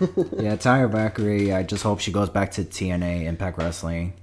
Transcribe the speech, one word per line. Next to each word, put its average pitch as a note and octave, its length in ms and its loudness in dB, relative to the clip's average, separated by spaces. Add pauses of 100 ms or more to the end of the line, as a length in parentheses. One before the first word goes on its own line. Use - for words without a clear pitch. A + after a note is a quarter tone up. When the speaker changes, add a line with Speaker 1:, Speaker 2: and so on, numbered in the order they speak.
Speaker 1:
<laughs> F3+ 400 -2
Speaker 2:
yeah, G#2+ 140 0
Taya B2+ 340 4
Valkyrie, G#2 640 2
I F#2 100 2
just F#2+ 200 -2
hope G2+ 160 2
she - 120 -4
goes G2+ 180 2
back G2 240 0
to G2+ 120 -2
T - 240 -4
N F2+ 140 0
A, F2 220 -2
Impact E2+ 340 -4
Wrestling. E2+ 640 -4